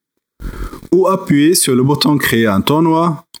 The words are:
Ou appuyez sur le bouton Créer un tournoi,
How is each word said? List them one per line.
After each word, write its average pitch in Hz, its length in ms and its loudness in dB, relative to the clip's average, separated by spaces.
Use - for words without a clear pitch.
Ou 185 160 2
appuyez 175 460 2
sur 135 200 0
le 123 80 2
bouton 143 340 0
Créer 117 300 0
un 98 160 0
tournoi, 160 640 0